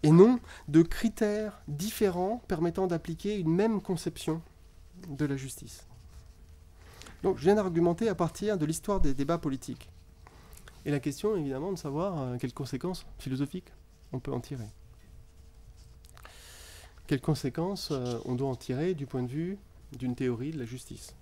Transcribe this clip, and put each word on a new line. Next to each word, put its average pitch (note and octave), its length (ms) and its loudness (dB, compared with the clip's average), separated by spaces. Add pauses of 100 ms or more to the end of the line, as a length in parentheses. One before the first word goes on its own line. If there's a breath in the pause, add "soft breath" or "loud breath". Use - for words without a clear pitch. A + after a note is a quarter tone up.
et D3+ 80 8
non G#3+ 300 12 (260 loud breath)
de D3+ 160 8
critères G#3+ 840 0
différents F#3+ 800 0
permettant E3+ 400 0
d'appliquer F3 500 -4
une E3 160 2
même G#3 260 4
conception E3 600 -4 (680)
de D3 160 -2
la C#3 120 0
justice. C3 500 -12 (1400 loud breath)
Donc F#3 160 2
je B2+ 60 -8
viens G3 100 8
d'argumenter F3 540 2
à F#3+ 60 0
partir F#3+ 440 0
de D3+ 80 2
l'histoire F3 340 0
des C3+ 140 8
débats C#3+ 240 0
politiques. C3+ 500 -6 (960 loud breath)
Et C#3+ 60 -4
la C#3+ 100 0
question, F3 360 -2
évidemment, D3 360 -2
de F3 60 -4
savoir, D#3 420 -2
euh, B2 180 -2
quelles B2 140 -4
conséquences C#3+ 540 -6 (120)
philosophiques C#3 540 -4 (400)
on B2+ 80 -6
peut C#3 120 -6
en B2 80 -4
tirer. A#2+ 280 -10 (2500 loud breath)
Quelles C3+ 140 2
conséquences, D#3+ 720 -2
euh, B2 340 -2
on B2+ 100 -2
doit C3+ 140 0
en C3 60 -2
tirer D3 400 -2
du C#3 120 -6
point B2+ 160 -4
de B2 60 -2
vue E3+ 300 -4 (340)
d'une B2 220 -4
théorie B2+ 360 0
de D#3+ 80 -8
la A#2+ 80 -6
justice. - 560 -14